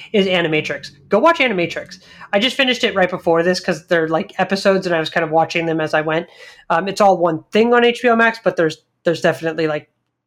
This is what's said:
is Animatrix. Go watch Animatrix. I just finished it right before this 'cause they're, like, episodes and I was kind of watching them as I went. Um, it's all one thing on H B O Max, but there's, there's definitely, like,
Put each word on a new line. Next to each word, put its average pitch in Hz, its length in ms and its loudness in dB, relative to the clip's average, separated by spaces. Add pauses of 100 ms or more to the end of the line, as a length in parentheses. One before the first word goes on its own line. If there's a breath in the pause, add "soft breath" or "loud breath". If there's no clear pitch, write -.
(120)
is 196 140 2
Animatrix. 156 640 -2 (180)
Go 202 100 2
watch 330 200 4
Animatrix. 180 600 -4 (340 loud breath)
I 208 60 0
just 247 180 0
finished 254 280 0
it 196 100 -2
right 185 140 2
before 170 340 0
this 180 160 0
'cause 165 280 -6
they're, 165 220 0
like, 160 300 -4
episodes 190 480 0
and 175 80 0
I 160 60 0
was 156 80 -4
kind 170 160 -2
of 156 60 -6
watching 160 340 0
them 160 160 -2
as 156 140 -2
I 156 80 0
went. 160 260 -4 (400 loud breath)
Um, 175 200 -2
it's 196 120 -8
all 196 160 6
one 170 260 0 (100)
thing 226 200 2
on 247 120 4
H 233 180 0
B 247 80 2
O 226 60 4
Max, 226 280 0
but 180 120 0
there's, 160 280 -2 (200)
there's 160 180 0
definitely, 160 440 -2
like, 151 240 -6 (360)